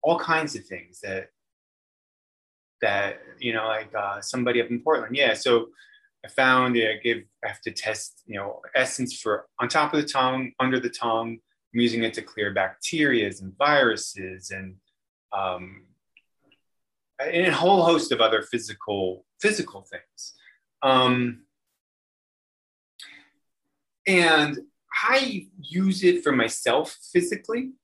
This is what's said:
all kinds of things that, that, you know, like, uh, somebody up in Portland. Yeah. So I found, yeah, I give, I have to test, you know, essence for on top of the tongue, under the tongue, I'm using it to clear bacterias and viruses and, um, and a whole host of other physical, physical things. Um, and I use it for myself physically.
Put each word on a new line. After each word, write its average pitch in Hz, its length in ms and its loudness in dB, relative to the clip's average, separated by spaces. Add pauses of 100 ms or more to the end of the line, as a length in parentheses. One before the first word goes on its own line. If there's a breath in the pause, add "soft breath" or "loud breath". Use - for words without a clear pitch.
all 165 180 2
kinds 160 360 -2
of - 100 -12
things - 360 -16
that, 95 260 -8 (1500)
that, 101 380 0 (200)
you 120 140 -4
know, 110 140 -2
like, 107 300 -4
uh, 101 240 -6
somebody 120 400 0
up 117 80 -4
in 120 120 -4
Portland. 127 340 0
Yeah. 131 180 4
So 117 360 2 (540 soft breath)
I - 40 -20
found, 127 480 4
yeah, 110 140 2
I 110 140 -4
give, 113 200 0 (200)
I 113 40 -8
have 110 140 -12
to 110 100 -6
test, - 560 -8
you 110 100 -12
know, 98 240 -10 (140)
essence 127 440 -2
for - 280 -2 (120)
on 123 100 -2
top 151 240 2
of 151 80 2
the 147 60 -4
tongue, 131 520 0
under 127 200 2
the 123 100 -4
tongue, 113 500 -2 (340)
I'm 117 60 0
using 117 240 2
it 110 120 -2
to 113 60 -6
clear 101 320 -6
bacterias 104 880 0
and 95 160 -16
viruses 107 920 0
and, 95 240 -12 (580)
um, 92 520 -6 (1300)
and 170 280 0
a 170 40 2
whole 175 320 4
host 165 280 4
of 113 100 2
other 110 220 4
physical, 101 840 -6 (160)
physical 208 400 -2
things. - 520 -18 (500 soft breath)
Um, 127 640 2 (2500 loud breath)
and 160 520 4 (440)
I 233 440 0 (120)
use 185 440 -2
it 175 200 4
for 147 80 2
myself 123 680 0 (140)
physically. 220 600 -2 (120)